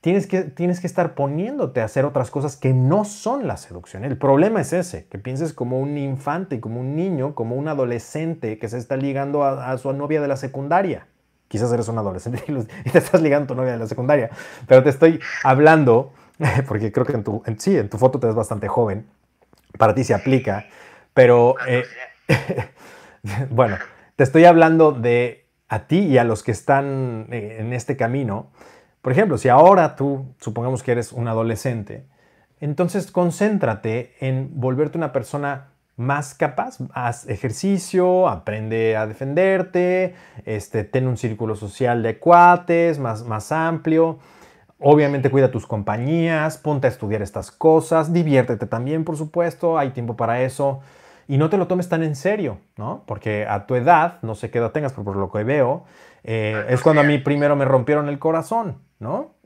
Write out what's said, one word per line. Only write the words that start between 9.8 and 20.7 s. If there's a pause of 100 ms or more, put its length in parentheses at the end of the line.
novia
de
la
secundaria. (420)
Quizás
eres
un
adolescente
<laughs>
y
los, (180)
y
te
estás
ligando
a
tu
novia
de
la
secundaria, (360)
pero
te
estoy (220)
hablando, (260)
<laughs>
porque
creo
que
en
tu,
en,
sí,
en
tu
foto
te
ves
bastante
joven, (720)
para
ti
se
aplica, (480)